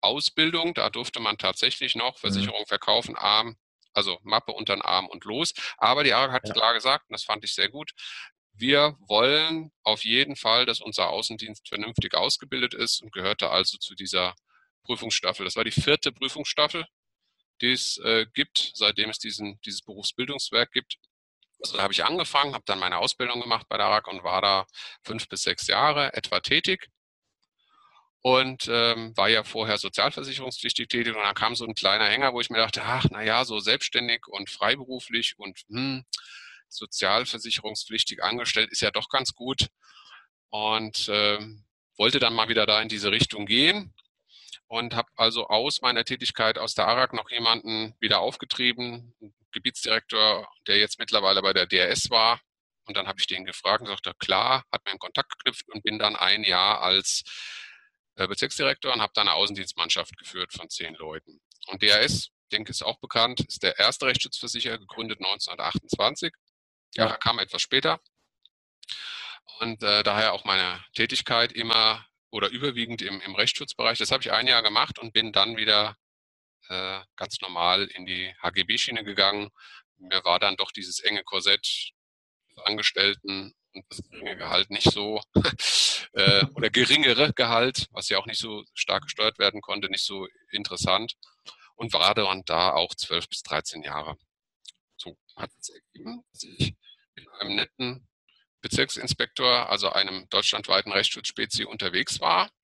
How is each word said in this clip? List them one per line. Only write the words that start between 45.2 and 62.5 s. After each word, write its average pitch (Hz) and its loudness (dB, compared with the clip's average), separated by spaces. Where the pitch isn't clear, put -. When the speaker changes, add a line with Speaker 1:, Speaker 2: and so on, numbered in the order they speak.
Speaker 1:
aus 120 2
meiner 120 2
Tätigkeit 120 0
aus - -4
der 95 4
arak 123 2
noch 110 -6
jemanden 113 -2
wieder 104 2
aufgetrieben, 120 -4
einen 107 -20
Gebietsdirektor, 110 0
der 101 4
jetzt 104 2
mittlerweile 98 2
bei 98 2
der 92 4
D 92 2
R 90 4
S - 0
war. 117 4
Und 101 -6
dann 95 -4
hab 98 -6
ich - 0
den 92 -6
gefragt 98 0
und 120 -12
sagte, 95 -6
„Klar“, 120 2
hat - -6
mir 98 -6
einen 98 -8
Kontakt - -6
geknüpft - -6
und 107 -10
bin 107 2
dann 107 4
ein 101 2
Jahr 95 4
als, 95 2
äh, 95 -2
Bezirksdirektor 131 -2
und 113 0
hab 104 -2
dann 104 2
eine 85 2
Außendienstmannschaft 92 -2
geführt - -8
von 82 -14
zehn 80 -10
Leuten. 78 -12
Und 98 -6
D 104 4
R 104 6
S, - 0